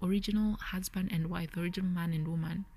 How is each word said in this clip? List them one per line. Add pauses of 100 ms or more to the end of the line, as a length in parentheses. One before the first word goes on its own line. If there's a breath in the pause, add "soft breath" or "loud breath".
original
husband
and
wife,
the
original
man
and
woman, (120)